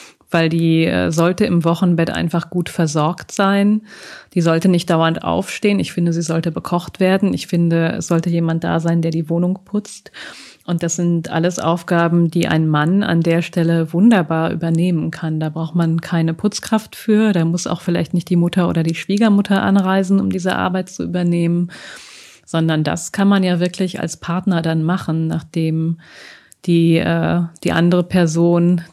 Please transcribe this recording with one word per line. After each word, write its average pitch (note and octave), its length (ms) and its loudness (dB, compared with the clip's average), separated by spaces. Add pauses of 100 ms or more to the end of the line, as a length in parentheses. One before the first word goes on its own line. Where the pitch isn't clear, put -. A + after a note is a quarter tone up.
(320)
Weil E3 180 2
die, E3 360 2
äh, E3 260 0
sollte F3 340 2
im E3+ 180 0
Wochenbett E3 460 2
einfach E3 400 -4
gut F3 180 -4
versorgt D#3 640 -2
sein. G3+ 520 2 (500)
Die F3+ 80 0
sollte E3 280 2
nicht F3 200 0
dauernd D#3+ 340 2
aufstehen. G3 560 -2
Ich - 140 -4
finde, E3+ 200 0
sie E3+ 100 -2
sollte D#3+ 280 -2
bekocht - 480 -6
werden. F#3+ 340 2
Ich - 120 -6
finde, E3 540 0
es E3 80 -8
sollte E3+ 240 0
jemand E3 320 0
da E3+ 160 0
sein, E3 240 0
der E3 80 -2
die D#3 180 -4
Wohnung F3 340 0
putzt. - 480 -10 (540)
Und F3 160 -2
das E3 140 -4
sind E3+ 340 -2
alles E3+ 300 -2
Aufgaben, E3+ 720 2
die E3+ 160 0
ein D#3+ 200 2
Mann D#3 360 2
an E3+ 180 0
der E3 220 2
Stelle E3 500 0
wunderbar E3+ 580 4
übernehmen E3 600 0
kann. D#3+ 280 -6
Da D#3 100 -4
braucht D#3+ 260 -8
man E3 260 2
keine D#3+ 320 0
Putzkraft - 640 -4
für. G#3+ 380 2
Da E3 120 2
muss E3+ 220 -2
auch E3+ 140 -4
vielleicht E3+ 340 -2
nicht E3+ 140 -2
die F#3 60 2
Mutter F3 320 2
oder E3+ 140 0
die D#3+ 140 -2
Schwiegermutter G3+ 640 2
anreisen, G3 580 2
um F#3+ 120 0
diese F#3 240 -2
Arbeit F#3 340 -2
zu - 140 -10
übernehmen, F3 640 0 (800)
sondern D#3+ 380 0
das D#3+ 260 -4
kann G3 160 0
man G3 160 4
ja F3+ 160 0
wirklich F3+ 400 -4
als - 180 -6
Partner F3 440 -2
dann D#3+ 200 0
machen, D#3+ 460 -2
nachdem D#3+ 720 -2 (680)
die, E3 300 4
äh, E3 460 0 (220)
die E3 100 0
andere F3 300 4
Person E3+ 800 2 (120)